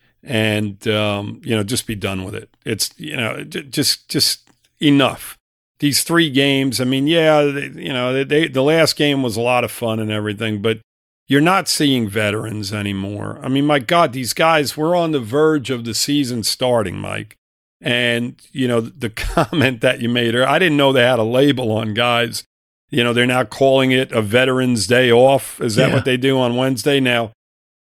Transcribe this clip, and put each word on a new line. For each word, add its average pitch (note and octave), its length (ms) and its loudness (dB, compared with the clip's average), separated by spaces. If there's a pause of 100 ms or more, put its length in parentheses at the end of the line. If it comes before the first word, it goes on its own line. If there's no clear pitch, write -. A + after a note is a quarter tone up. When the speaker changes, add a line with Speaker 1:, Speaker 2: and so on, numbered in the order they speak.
(220)
Speaker 1:
and, G#2+ 680 -2
um, G#2+ 560 -4
you A#2 120 -2
know, G#2 60 0
just A2 240 -6
be A#2 100 -6
done F#2+ 280 -6
with F#2+ 100 -12
it. - 140 -14 (160)
It's, A2 320 -4
you - 200 -12
know, B2+ 280 -6
j-, D#3+ 200 -10
just, - 440 -4
just - 400 -2 (320)
enough. C#3 560 2 (420)
These C#3+ 260 0
three E3 260 0
games, C3+ 500 0
I B2+ 40 -2
mean, C3+ 240 0
yeah, D#3 340 4
they, C#3 240 -2 (160)
you E3 100 -6
know, B2+ 200 -2
they, C3+ 120 0
they, D3 240 0
the C3 140 -2
last D#3 320 2
game C#3+ 280 0
was A2+ 140 -4
a A2+ 40 -2
lot A#2+ 240 0
of G#2+ 80 -6
fun A2 260 -4
and G#2+ 140 -4
everything, G#2+ 500 -4
but A2+ 160 -2 (480)
you're C#3 140 4
not F3+ 280 2
seeing C3 400 0
veterans G#2+ 640 -4
anymore. G#2 720 -6
I B2+ 60 -6
mean, C#3 180 0
my D3 140 2
God, D#3+ 320 0
these B2 200 -6
guys, D#3+ 440 0
we're D#3 200 0
on E3 140 0
the D3+ 100 0
verge C#3+ 500 0
of A#2+ 140 -6
the A2+ 100 -6
season B2+ 500 -2
starting, A2 540 -2
Mike. G2+ 380 -10 (440)
And, A#2+ 600 -2 (120)
you C3 160 -2
know, A#2 120 2
the A#2+ 300 -6
<laughs> - 0 -
comment C3+ 720 -2
that B2+ 200 0
you A#2 80 -2
made, A#2+ 280 0
I C#3 240 2
didn't D#3+ 160 2
know C#3 160 4
they B2+ 100 4
had B2 160 4
a A2 60 0
label B2+ 480 2
on A2 220 -2
guys. A#2 500 -2 (460)
You A#2+ 120 2
know, A#2+ 100 0
they're B2 140 2
now B2+ 160 2
calling C3+ 480 2
it C3 220 0
a A#2 100 0
Veterans B2 640 2
Day B2 240 4
Off. B2+ 500 4
Is A2+ 160 -2
that C3 120 2
Speaker 2:
Yeah. - 80 0
Speaker 1:
what A#2+ 80 0
they B2+ 120 0
do C3+ 220 2
on A#2+ 160 0
Wednesday? C3 460 0
Now, A#2+ 320 0 (500)